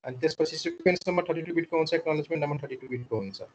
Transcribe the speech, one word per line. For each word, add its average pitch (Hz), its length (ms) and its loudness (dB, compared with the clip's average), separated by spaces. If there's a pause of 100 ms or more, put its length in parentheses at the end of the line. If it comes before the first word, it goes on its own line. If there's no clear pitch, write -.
अनि 127 140 -6
त्यसपछि 156 380 2
sequence 175 520 2
number 175 140 2
थर्टी 165 200 -2
टू 170 120 -6
बिटको 170 220 2
हुन्छ, 160 180 2
acknowledgement 156 500 0
number 143 180 -2
थर्टी 135 140 -8
टू 127 120 -14
बिटको 123 280 -4
हुन्छ। 98 260 -6 (120)